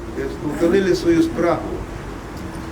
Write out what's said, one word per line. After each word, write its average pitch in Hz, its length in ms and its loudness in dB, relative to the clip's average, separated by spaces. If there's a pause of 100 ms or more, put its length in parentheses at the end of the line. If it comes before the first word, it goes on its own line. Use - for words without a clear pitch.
(200)
е, 135 40 -4 (220)
утолили 170 500 4
свою 165 280 4
спрагу». 160 360 2 (1120)